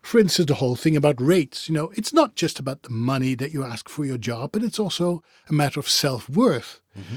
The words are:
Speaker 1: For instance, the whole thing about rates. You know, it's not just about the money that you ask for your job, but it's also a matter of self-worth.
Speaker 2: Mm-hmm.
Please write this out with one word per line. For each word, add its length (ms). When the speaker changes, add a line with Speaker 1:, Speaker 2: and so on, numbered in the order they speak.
Speaker 1:
For 180
instance, 280
the 80
whole 220
thing 180
about 240
rates. 480
You 80
know, 200
it's 180
not 220
just 240
about 240
the 60
money 460
that 160
you 140
ask 240
for 160
your 120
job, 360
but 100
it's 160
also 420
a 40
matter 280
of 80
self-worth. 920
Speaker 2:
Mm-hmm. 200